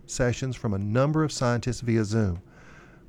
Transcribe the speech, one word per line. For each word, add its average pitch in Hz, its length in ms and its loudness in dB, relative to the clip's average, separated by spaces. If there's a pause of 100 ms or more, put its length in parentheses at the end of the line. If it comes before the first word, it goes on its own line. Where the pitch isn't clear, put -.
sessions 123 500 -2
from 110 180 -2
a 98 60 -2
number 135 460 2
of 143 60 -4
scientists 120 500 -2
via 113 240 2
Zoom. 98 360 0 (680)